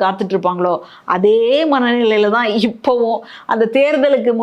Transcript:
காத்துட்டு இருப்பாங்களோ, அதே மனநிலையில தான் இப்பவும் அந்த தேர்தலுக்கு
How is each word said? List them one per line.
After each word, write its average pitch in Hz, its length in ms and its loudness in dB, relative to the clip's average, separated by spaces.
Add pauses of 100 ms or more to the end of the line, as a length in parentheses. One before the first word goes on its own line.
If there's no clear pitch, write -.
காத்துட்டு 190 320 -2
இருப்பாங்களோ, 180 400 0 (400)
அதே 214 260 4 (320)
மனநிலையில 233 640 2
தான் 233 140 -2 (160)
இப்பவும் 233 520 -2 (260)
அந்த 226 340 0
தேர்தலுக்கு 277 640 2